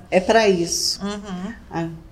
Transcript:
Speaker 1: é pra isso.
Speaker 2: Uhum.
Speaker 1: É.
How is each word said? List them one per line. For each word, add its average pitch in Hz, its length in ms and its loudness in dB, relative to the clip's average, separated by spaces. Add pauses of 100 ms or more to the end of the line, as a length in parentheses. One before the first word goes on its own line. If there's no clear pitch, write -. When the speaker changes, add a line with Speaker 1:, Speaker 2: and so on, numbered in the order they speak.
(120)
Speaker 1:
é 185 80 4
pra 220 300 4
isso. 170 540 0
Speaker 2:
Uhum. 202 500 -8 (260)
Speaker 1:
É. 165 80 -2 (240)